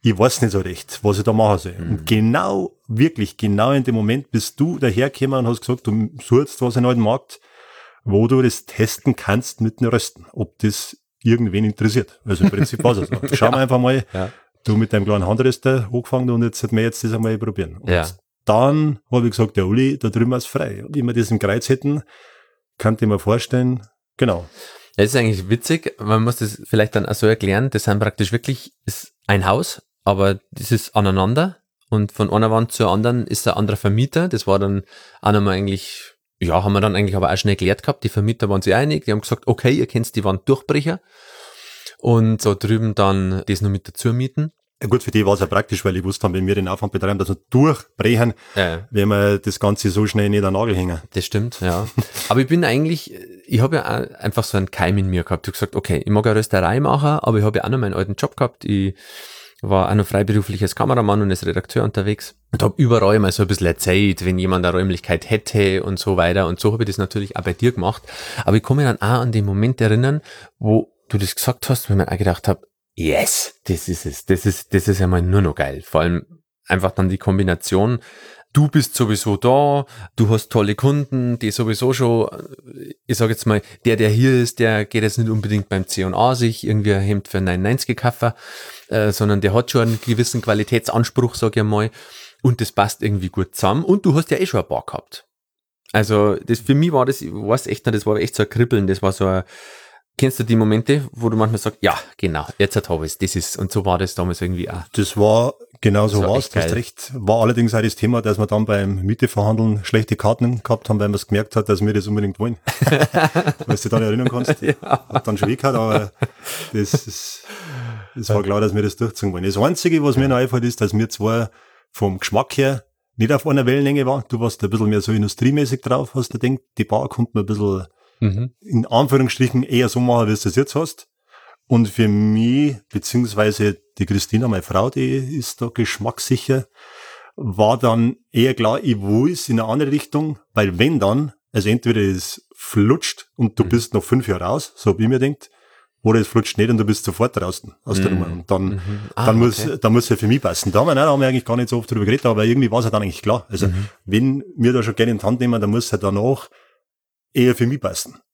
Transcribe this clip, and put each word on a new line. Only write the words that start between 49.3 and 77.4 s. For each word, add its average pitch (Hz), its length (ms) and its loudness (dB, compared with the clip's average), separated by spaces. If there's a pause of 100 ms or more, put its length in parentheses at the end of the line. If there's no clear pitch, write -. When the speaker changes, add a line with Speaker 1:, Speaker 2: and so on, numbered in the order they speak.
Speaker 1:
das 98 220 -6
Ganze 104 300 0
so 104 160 0
schnell 104 220 0
nicht 104 160 2
an 95 80 0
den 98 80 0
Nagel 113 160 0
hängen. 90 240 -4 (120)
Speaker 2:
Das 92 120 -4
stimmt, 110 360 -2
ja. 90 260 -2 (220)
<laughs> - 200 -10
Aber 117 120 4
ich 131 80 0
bin 170 160 2
eigentlich, 151 500 -2 (320)
ich 110 140 2
hab 139 120 2
ja 143 140 -2
auch 60 320 -6
einfach 87 260 -4
so - 140 -4
einen 95 120 -2
Keim 92 280 0
in 95 100 0
mir 87 140 0
gehabt. - 240 -6
Ich 98 40 -6
hab - 40 -14
gesagt, - 220 -6
"Okay, 92 280 -2
ich - 60 -4
mag 104 160 2
eine 107 100 4
Rösterei 107 440 0
machen", 147 400 0
aber 110 180 2
ich 104 60 2
hab 107 120 0
ja - 80 -2
auch 107 40 -4
noch 120 100 0
meinen 104 160 -2
alten 98 220 -4
Job - 200 -6
gehabt. - 300 -4
Ich 98 280 0 (680)
war 98 280 2
auch 101 40 2
noch 104 120 4
freiberuflich 101 540 0
als 98 140 -2
Kameramann 107 480 2
und 98 80 0
als - 160 -4
Redakteur 90 380 -2
unterwegs 104 500 -4 (180)
und - 100 -2
hab - 160 0
überall 110 420 4
mal 95 120 2
so 107 120 0
ein 92 40 -2
bisschen 92 200 0
erzählt, 92 580 2
wenn 92 120 0
jemand 92 280 0
eine 87 100 2
Räumlichkeit 90 540 -2
hätte 101 540 0
und 95 140 -4
so 95 200 0
weiter. 87 300 2
Und 90 120 -4
so 104 140 2
hab 113 60 -4
ich 110 60 0
das 101 120 -6
natürlich 101 380 -6
auch - 80 -8
bei 90 100 -4
dir 120 180 0
gemacht. 92 300 -4 (420)
Aber 101 140 2
ich - 40 2
kann 131 140 0
mich 147 80 2
dann 120 160 0
auch 117 220 0
an 120 100 -2
den 107 140 0
Moment 104 340 0
erinnern, 123 400 2 (380)
wo 110 340 2 (160)
du - 80 -4
das 95 200 -2
gesagt - 340 -4
hast, - 180 -2
wo 101 60 2
ich - 40 4
mir 90 140 0
auch 92 60 -4
gedacht 95 300 0
hab, - 160 -2 (320)
"Yes, - 580 -2 (100)
das 90 240 -4
ist 87 180 -6
es. - 200 -10
Das 92 200 2
ist, - 280 -4
das 92 140 2
ist 95 120 0
einmal 90 220 2
nur 92 180 2
noch 82 140 0
geil." 76 280 -4
Vor - 200 0
allem 87 240 0 (400)
einfach 92 260 0
dann 95 160 0
die 95 100 -2
Kombination, 95 800 0 (540)